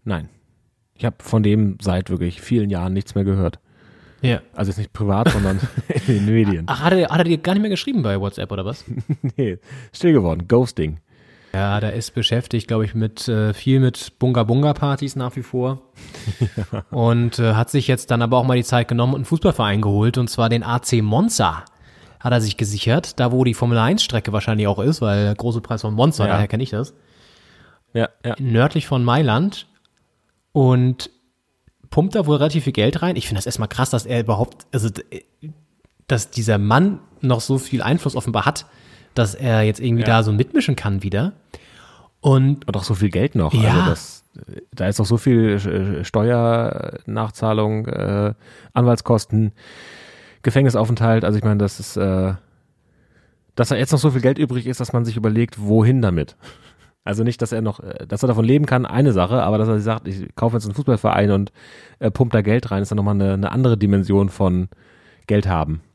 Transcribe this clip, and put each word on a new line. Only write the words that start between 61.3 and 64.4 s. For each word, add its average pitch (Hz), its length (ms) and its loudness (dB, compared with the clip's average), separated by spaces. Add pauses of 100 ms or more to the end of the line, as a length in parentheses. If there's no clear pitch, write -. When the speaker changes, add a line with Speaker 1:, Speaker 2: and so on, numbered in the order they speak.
Speaker 1:
und, 101 200 0 (480)
äh, 110 120 0
pumpt 120 220 0
da 110 80 4
Geld 107 300 0
rein, 98 100 0
ist 101 100 -4
dann 104 60 -2
nochmal 101 180 0
eine, 98 180 2
eine 98 180 -2
andere 120 260 2
Dimension 98 520 2
von 90 400 0 (580)